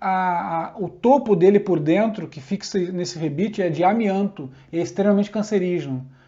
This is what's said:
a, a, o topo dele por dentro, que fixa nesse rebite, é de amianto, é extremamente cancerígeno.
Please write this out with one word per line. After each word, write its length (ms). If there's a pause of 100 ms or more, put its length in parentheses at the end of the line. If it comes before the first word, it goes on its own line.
a, 680
a, 100
o 100
topo 460
dele 240
por 200
dentro, 500
que 120
fixa 380
nesse 400
rebite, 420
é 80
de 140
amianto, 680 (220)
é 60
extremamente 520
cancerígeno. 760 (220)